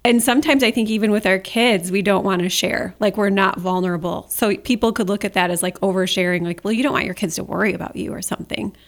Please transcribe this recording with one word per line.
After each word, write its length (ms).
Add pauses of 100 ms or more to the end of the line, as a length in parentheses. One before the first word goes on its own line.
And 180
sometimes 400
I 80
think 180
even 220
with 140
our 140
kids, 520
we 120
don't 200
wanna 260
share. 500
Like, 180
we're 140
not 280
vulnerable. 680
So 280
people 360
could 160
look 160
at 80
that 160
as, 140
like, 180
oversharing, 600
like, 200
"Well, 80
you 120
don't 100
want 120
your 100
kids 200
to 80
worry 300
about 220
you 180
or 80
something." 520 (140)